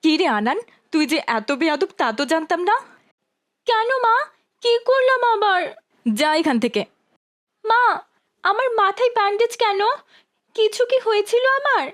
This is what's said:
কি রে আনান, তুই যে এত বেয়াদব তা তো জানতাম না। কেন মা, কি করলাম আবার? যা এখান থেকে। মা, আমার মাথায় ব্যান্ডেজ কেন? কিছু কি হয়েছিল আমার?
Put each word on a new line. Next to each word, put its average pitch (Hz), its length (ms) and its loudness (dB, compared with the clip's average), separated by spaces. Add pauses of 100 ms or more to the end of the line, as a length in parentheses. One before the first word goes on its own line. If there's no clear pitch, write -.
কি 320 140 2
রে 349 100 0
আনান, 240 320 0 (320)
তুই 311 140 0
যে 262 120 -2 (100)
এত 220 240 -4
বেয়াদব 302 460 -2
তা 294 140 -2
তো 226 140 -6
জানতাম 320 380 -2
না। 415 120 0 (920)
কেন 453 220 0 (140)
মা, 453 120 4 (460)
কি 466 120 2 (120)
করলাম 508 360 2 (120)
আবার? 403 280 0 (460)
যা 240 280 0
এখান 311 240 0
থেকে। 214 220 -2 (840)
মা, 466 180 2 (600)
আমার 427 240 0 (100)
মাথায় 415 380 0
ব্যান্ডেজ 427 420 0
কেন? 403 240 0 (760)
কিছু 440 300 0
কি 508 200 0
হয়েছিল 440 400 0 (140)
আমার? 508 340 0